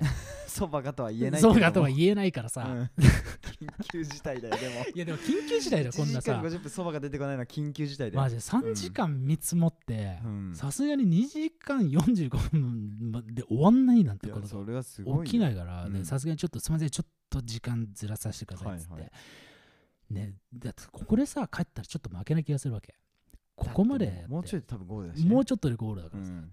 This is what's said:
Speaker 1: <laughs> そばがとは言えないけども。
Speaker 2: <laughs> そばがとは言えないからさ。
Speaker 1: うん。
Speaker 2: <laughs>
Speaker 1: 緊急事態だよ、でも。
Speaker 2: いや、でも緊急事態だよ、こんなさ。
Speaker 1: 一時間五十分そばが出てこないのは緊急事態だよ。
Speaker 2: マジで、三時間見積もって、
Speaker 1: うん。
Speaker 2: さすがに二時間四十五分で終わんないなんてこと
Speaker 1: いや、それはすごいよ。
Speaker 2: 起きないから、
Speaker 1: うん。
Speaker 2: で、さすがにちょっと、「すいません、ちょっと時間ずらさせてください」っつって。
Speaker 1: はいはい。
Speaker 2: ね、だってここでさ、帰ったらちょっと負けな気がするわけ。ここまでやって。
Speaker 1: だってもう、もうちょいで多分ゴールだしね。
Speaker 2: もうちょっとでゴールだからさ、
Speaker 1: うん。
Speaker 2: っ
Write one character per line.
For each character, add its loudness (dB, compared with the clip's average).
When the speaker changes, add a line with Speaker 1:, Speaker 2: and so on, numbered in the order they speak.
Speaker 1:
<laughs> -12
そ -2
ば -2
が -4
と -4
は -4
言 0
え 0
な 0
い 4
け -
ど 12
も。 10
Speaker 2:
<laughs> 10
そ 8
ば 8
が 4
と 4
は 6
言 4
え 6
な 0
い 2
か -4
ら -6
さ。 -6
Speaker 1:
う -4
ん。 -4
Speaker 2:
<laughs> -20
Speaker 1:
緊 -10
急 -4
事 -10
態 -6
だ -8
よ、 -2
で -4
も。 -6
Speaker 2:
い -6
や、 -4
で -4
も -4
緊 0
急 2
事 -4
態 2
だ 0
よ、 -4
こ 0
ん 0
な -
さ。 -2
Speaker 1:
一 -4
時 0
間 -2
五 -4
十 -6
分 -10
そ -6
ば -4
が -4
出 -6
て -6
こ -2
な -2
い -4
の -4
は -6
緊 -6
急 -4
事 -6
態 -4
だ -2
よ。 2
Speaker 2:
マ 2
ジ -4
で、 -6
三 0
時 -6
間 -2
見 2
積 -2
も 4
っ -2
て、 -4
Speaker 1:
う -6
ん。 -6
Speaker 2:
さ -6
す 0
が 0
に 4
二 4
時 -4
間 0
四 4
十 0
五 -2
分 -2
で -6
終 -2
わ 6
ん 8
な 8
い 10
な 0
ん -8
て -8
こ -8
と -6
Speaker 1:
い -6
や、 -8
そ -8
れ -6
は -4
す -14
ご 0
い 4
よ。 -2
Speaker 2:
起 -6
き 4
な 4
い 0
か -6
ら、 -8
Speaker 1:
う -6
ん。 -4
Speaker 2:
で、 -2
さ -2
す -4
が -2
に -2
ち -4
ょ 0
っ -4
と、 -8
「す -8
い 2
ま 2
せ 0
ん、 0
ち -4
ょ 0
っ -20
と -2
時 -6
間 -2
ず -8
ら -4
さ -4
せ -12
て -10
く -12
だ -10
さ -8
い」 -8
っ -10
つ -12
っ -14
て。 -14
Speaker 1:
は -12
い -10
は -14
い。 -20
Speaker 2:
ね、 -6
だ -10
っ -10
て -20
こ -12
こ 2
で 4
さ、 -4
帰 -4
っ -2
た -12
ら -18
ち -8
ょ -6
っ -20
と -10
負 -8
け 2
な 2
気 -2
が 0
す -6
る -2
わ -8
け。 -20
こ -4
こ 4
ま 2
で 2
や -2
っ -4
て。 -10
Speaker 1:
だ -12
っ -14
て -8
も -2
う、 -2
も -
う -8
ち -4
ょ 0
い -4
で -10
多 -10
分 -12
ゴ -8
ー -6
ル -8
だ -10
し 0
ね。 6
Speaker 2:
も 6
う 4
ち -2
ょ 0
っ -2
と 0
で 0
ゴ -4
ー -6
ル -10
だ -14
か -12
ら -8
さ、 -8
Speaker 1:
う -10
ん。 -10
Speaker 2:
っ -14